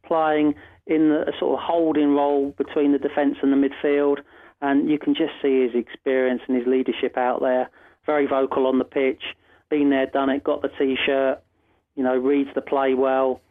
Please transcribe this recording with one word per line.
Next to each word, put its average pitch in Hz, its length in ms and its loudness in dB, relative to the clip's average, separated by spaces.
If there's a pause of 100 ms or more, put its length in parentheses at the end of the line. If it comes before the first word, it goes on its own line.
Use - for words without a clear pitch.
playing 151 500 0 (340)
in 156 240 2
a 151 260 -2
sort 135 200 -2
of 131 60 -8
holding 156 500 2
role 143 440 0
between 143 340 0
the 139 60 2
defence 143 440 -2
and 139 100 2
the 139 40 2 (120)
midfield, 143 500 0 (420)
and 139 280 0
you 151 100 0
can 147 160 -2
just 151 180 -2 (100)
see 131 200 2
his 120 120 -2
experience 127 720 -2
and 127 100 0
his 120 100 -2
leadership 127 500 0
out 127 240 0
there. 127 280 0 (360)
Very 147 220 0
vocal 135 420 0
on 131 100 2
the 127 60 0
pitch, 131 380 -2 (460)
been 147 220 2
there, 135 160 2
done 135 240 -2
it, 131 140 -4
got 147 180 -2
the 139 60 -4 (100)
T-shirt, 135 640 0 (560)
you 135 80 -4
know, 127 120 0
reads 139 380 0
the 135 60 -2
play 135 340 0
well. 131 460 0 (100)